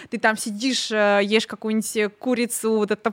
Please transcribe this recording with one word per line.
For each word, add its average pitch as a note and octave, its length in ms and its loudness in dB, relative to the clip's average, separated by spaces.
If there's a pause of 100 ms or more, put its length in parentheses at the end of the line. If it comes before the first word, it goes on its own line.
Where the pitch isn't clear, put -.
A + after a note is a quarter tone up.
ты A#3 100 -4
там A3 180 2
сидишь, A3+ 540 -4
э, G#3 320 4
ешь G#3+ 240 2
какую-нибудь, A3 480 -4
э, G#3 140 0
курицу, A#3 680 -2
вот G#3 160 0
это G#3 220 -2